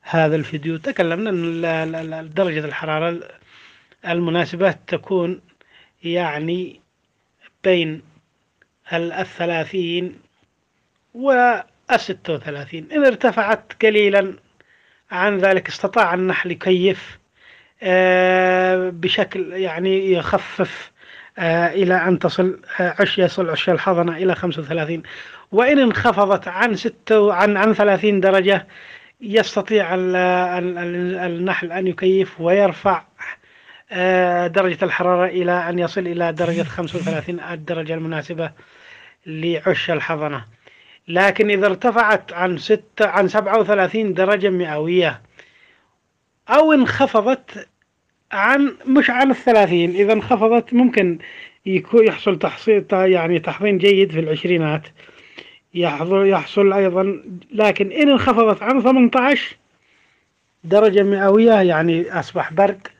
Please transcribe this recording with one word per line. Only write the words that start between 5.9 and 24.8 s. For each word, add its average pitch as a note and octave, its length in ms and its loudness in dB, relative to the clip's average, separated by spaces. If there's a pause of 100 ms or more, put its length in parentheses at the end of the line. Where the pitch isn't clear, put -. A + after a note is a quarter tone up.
يعني E3+ 760 -6 (840)
بين E3 380 0 (920)
ال-، E3+ 200 -4
الثلاثين F3 1040 -6 (960)
والستة A#3+ 1200 -2
وثلاثين. D3 580 -12
إن D4 120 2
ارتفعت A3 680 0 (100)
قليلًا G3+ 520 2 (760)
عن G3 280 -2
ذلك F#3 300 0
استطاع F#3+ 460 -2
النحل F#3 360 -2
يكيف، F#3 680 -2 (640)
آه، F#3 1080 2
بشكل F3+ 600 -4
يعني F#3+ 600 -2
يخفف، - 800 -4 (460)
آه، E3+ 300 0
إلى F3+ 260 0
أن F3 240 0
تصل، F#3 420 -2 (200)
آه، F3 200 -2
عش، G3 180 0
يصل F3 320 -2
عش F3 200 -2
الحضنة F3 460 0
إلى F3+ 180 -2
خمسة E3 280 -6
وثلاثين. D#3 400 -6 (500)